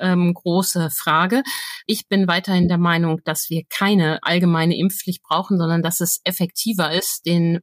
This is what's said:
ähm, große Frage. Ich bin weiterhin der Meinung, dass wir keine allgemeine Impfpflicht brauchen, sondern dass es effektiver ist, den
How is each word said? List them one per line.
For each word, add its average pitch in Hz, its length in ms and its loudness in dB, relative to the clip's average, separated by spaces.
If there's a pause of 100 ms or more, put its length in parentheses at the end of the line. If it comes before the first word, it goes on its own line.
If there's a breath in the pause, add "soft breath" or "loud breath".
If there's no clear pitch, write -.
ähm, 180 320 2
große 175 560 -2
Frage. 180 540 0 (420 loud breath)
Ich - 240 -4
bin 196 180 2
weiterhin 180 420 2
der 175 100 2
Meinung, 170 440 2
dass - 280 -6
wir 165 180 -4
keine 185 540 2
allgemeine 170 560 2
Impfpflicht 180 440 -4
brauchen, 185 360 -2
sondern 170 240 0
dass 165 180 -4
es - 240 -4
effektiver 185 640 -2
ist, - 360 -4
den 170 360 2